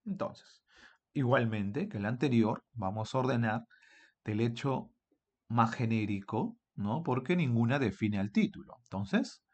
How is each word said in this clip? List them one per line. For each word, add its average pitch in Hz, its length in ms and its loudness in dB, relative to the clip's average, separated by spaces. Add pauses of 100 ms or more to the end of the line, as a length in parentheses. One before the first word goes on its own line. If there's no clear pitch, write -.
Entonces, - 560 -8 (520)
igualmente 120 760 0
que 110 100 -8
el 101 80 -2
anterior, 120 680 2
vamos 107 420 -4
a 131 40 2
ordenar 123 420 0 (640)
del 107 160 0
hecho 123 500 -2 (560)
más 117 260 2
genérico, 110 840 -2 (180)
¿no? 113 280 -4
Porque 131 340 0
ninguna 120 420 2
define 104 400 0
al 101 140 -2
título. - 500 0
Entonces, - 600 -4 (100)